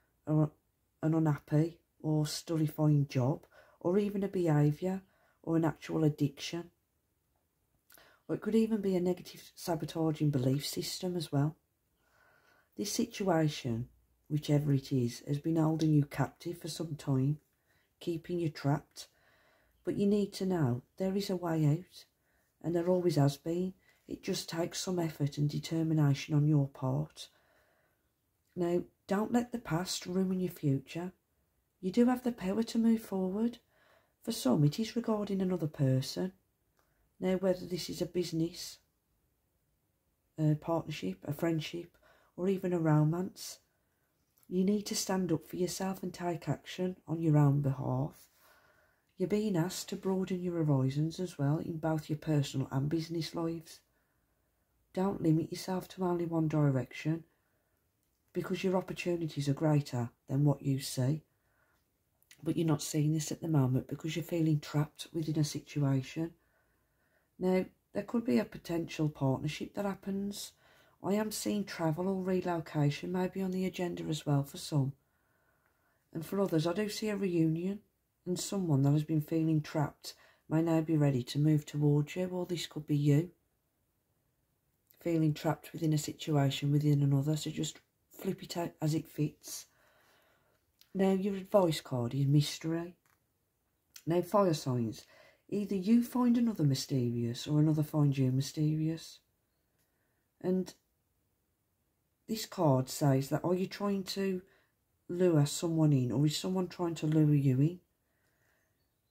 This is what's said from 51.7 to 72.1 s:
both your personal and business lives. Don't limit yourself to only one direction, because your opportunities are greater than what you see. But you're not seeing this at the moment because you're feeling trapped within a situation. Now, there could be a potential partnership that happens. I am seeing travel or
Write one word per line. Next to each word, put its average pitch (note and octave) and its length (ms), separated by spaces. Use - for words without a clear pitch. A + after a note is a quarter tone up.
both D#3+ 320
your D#3 80
personal C#3 540
and C3+ 180
business E3 440
lives. E3 460
Don't F#3+ 260
limit D#3+ 300
yourself F3+ 380
to F#3 160
only F3 200
one E3 220
direction, D3+ 760
because F3+ 320
your F#3+ 140
opportunities E3+ 720
are C#3 40
greater C#3+ 560
than C#3 160
what C#3+ 160
you C3+ 180
see. C3+ 420
But D#3 140
you're E3+ 100
not D3+ 160
seeing D3+ 300
this D#3 180
at - 120
the E3 80
moment C3 400
because D#3 260
you're D#3+ 80
feeling D#3 380
trapped - 500
within D#3+ 260
a D#3 60
situation. D3 880
Now, F#3 280
there G3+ 120
could A3+ 200
be A#3+ 160
a G#3 60
potential D#3+ 640
partnership C#3+ 640
that G3+ 100
happens. G3 680
I F#3+ 120
am G#3+ 140
seeing G#3 360
travel E3+ 420
or F#3+ 140